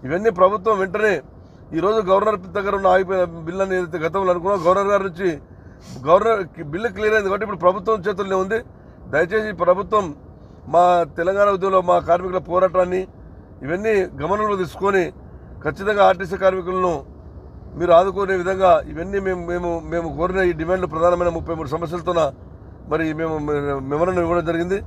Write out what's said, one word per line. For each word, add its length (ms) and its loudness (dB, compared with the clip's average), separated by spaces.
ఇవన్నీ 260 0
ప్రభుత్వం 500 2
వెంటనే 420 0
ఈరోజు 280 0
గవర్నర్ 380 2
దగ్గర 360 -4
ఉన్న 120 0
ఆగిపోయిన 360 4
బిల్లు 400 -4
అని 120 -2
ఏదైతే 220 -4
గతంలో 340 0
అనుకున్నాం, 340 0
గవర్నర్ 220 4
గారి 160 2
నుంచి 260 -2
గవర్నర్ 400 4
కి-, 160 -14
బిల్లు 260 -6
క్లియర్ 240 0
అయింది 160 2
కాబట్టి 140 -2
ఇప్పుడు 160 -8
ప్రభుత్వం 420 2
చేతుల్లోనే 420 -2
ఉంది. 160 -2
దయచేసి 440 -2
ప్రభుత్వం 600 0
మా 380 4
తెలంగాణ 320 2
ఉద్యమంలో 320 2
మా 180 4
కార్మికుల 380 0
పోరాటాన్ని 640 0
ఇవన్నీ 280 -4
గమనంలో 680 0
తీసుకొని 560 0
ఖచ్చితంగా 440 2
ఆర్టీసీ 300 0
కార్మికులను 680 0
మీరు 160 2
ఆదుకునే 440 4
విధంగా 520 4
ఇవన్నీ 320 -6
మేము, 260 -4
మేము, 400 -4
మేము 320 -6
కోరిన 200 -2
ఈ 160 2
డిమాండ్లు 340 -2
ప్రధానమైన 420 2
ముప్పై 260 -6
మూడు 120 -8
సమస్యలతోన 640 -2
మరి 240 -2
మేము 240 -4
మె-, 420 -4
మెమోరాండం 420 -2
ఇవ్వడం 240 0
జరిగింది. 420 -4